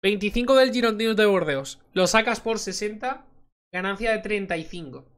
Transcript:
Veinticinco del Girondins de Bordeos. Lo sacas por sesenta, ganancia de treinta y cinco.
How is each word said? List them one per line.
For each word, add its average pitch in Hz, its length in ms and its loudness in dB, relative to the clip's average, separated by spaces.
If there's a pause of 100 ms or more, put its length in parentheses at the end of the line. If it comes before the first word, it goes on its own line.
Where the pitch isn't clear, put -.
Veinticinco 208 540 2
del 262 160 6
Girondins 220 440 0
de 214 100 6
Bordeos. 156 520 0 (140)
Lo 185 140 4
sacas 220 340 2
por 226 180 -2
sesenta, 214 680 -8 (460)
ganancia 196 400 -2
de 214 60 0
treinta 196 380 -4
y 165 80 -6
cinco. 160 420 -14 (120)